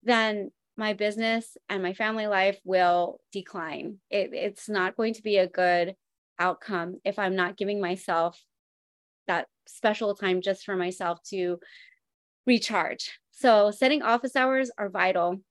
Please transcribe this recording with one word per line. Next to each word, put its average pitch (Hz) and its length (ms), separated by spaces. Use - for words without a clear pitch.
then 220 480
my 214 140
business 220 640
and 196 140
my 185 120
family 220 320
life 196 380
will 175 560
decline. 165 680
It, 196 240
it's - 360
not 196 280
going 226 180
to 220 80
be 208 160
a 185 100
good 180 460
outcome 175 680
if 202 140
I'm 190 160
not 185 220
giving 202 240
myself 175 600
that 165 220
special 214 480
time 185 280
just 190 220
for 196 120
myself 180 420
to 180 280
recharge. 214 720
So 208 400
setting 269 300
office 240 340
hours 262 420
are 208 100
vital. 185 520